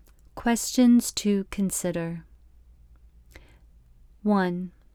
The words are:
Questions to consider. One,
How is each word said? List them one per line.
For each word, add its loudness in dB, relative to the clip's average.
Questions 2
to -2
consider. -6
One, 0